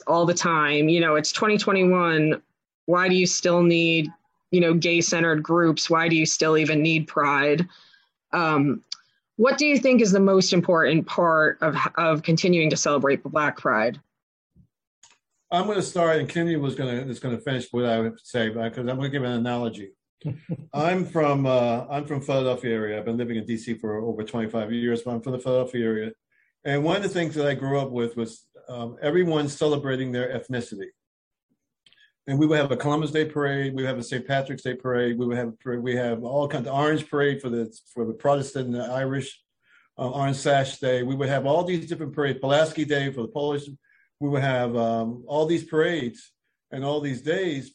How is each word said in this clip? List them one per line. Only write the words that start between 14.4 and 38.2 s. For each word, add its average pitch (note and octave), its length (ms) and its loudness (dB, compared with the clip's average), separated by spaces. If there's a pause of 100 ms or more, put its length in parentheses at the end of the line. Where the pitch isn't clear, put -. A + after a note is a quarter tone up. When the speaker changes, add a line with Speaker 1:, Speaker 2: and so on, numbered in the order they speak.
Speaker 2:
I'm F3+ 160 2
gonna G3+ 140 0
start, D#3+ 380 2
and C3+ 100 -4
Kenny E3+ 260 0
was C#3 180 -2
gonna, B2+ 280 -4
is B2+ 180 -8
gonna A#2 220 -4
finish B2+ 300 -4
what A#2+ 120 0
I A#2 160 2
would A2+ 240 -2
say, A2+ 240 -2
but, A2+ 260 -4
'cause B2 140 -6
I'm B2+ 80 -2
gonna C3+ 140 -4
give C#3 140 -2
an B2 100 -2
analogy. A#2 580 -4 (420)
Speaker 3:
<laughs> - 400 -12
Speaker 2:
I'm E3+ 320 0
from, C#3+ 400 2
uh, B2 440 2
I'm C#3+ 160 -6
from D3 160 -6
Philadelphia B2+ 520 -2
area. G#2+ 240 -4
I've G#2+ 60 -8
been A#2 140 -4
living A#2+ 180 -4
in G#2+ 100 -6
D A2+ 120 -4
C A#2 160 -6
for G#2+ 240 -6
over A2 260 -6
twenty-five A2 480 -4
years, A#2 300 -2
but B2 100 -8
I'm A#2 100 -6
from B2+ 120 -6
the B2+ 60 -6
Philadelphia B2+ 460 -2
area. A2 260 -2 (520)
And C#3+ 220 0
one F3 100 2
of G3+ 80 -2
the F3+ 60 0
things E3 260 -2
that D3 100 0
I C#3 100 0
grew C3+ 220 -2
up C3+ 140 -2
with A#2 240 -4
was, A#2 320 -8 (220)
um, A#2+ 320 -10
everyone D#3 480 0
celebrating C3+ 640 -2
their B2 160 -2
ethnicity. A#2 580 -8 (1400)
And C#3 120 0
we D#3 80 4
would D3+ 100 4
have C3+ 140 0
a A#2+ 60 -2
Columbus D3 340 -2
Day D#3 140 0
parade. C#3 500 -4
We C3 80 -4
would C3 60 -2
have B2 100 -6
a A#2+ 40 -10
Saint B2 240 -8
Patrick's C3+ 360 -4
Day B2+ 100 -4
parade. A#2+ 440 -2
We B2 100 -2
would A#2+ 100 -2
have A#2+ 120 -4
a - 20 -14
parade, B2 300 -8
we B2 140 -4
have A#2+ 280 -4
all C#3 240 -2
kinds C#3 200 -6
of C3+ 60 -6
Orange D3 340 0
Parade C#3+ 320 0
for C3 100 -8
the, A#2 220 -4 (220)
for A#2 120 -4
the A2 80 -6
Protestant C#3 540 -2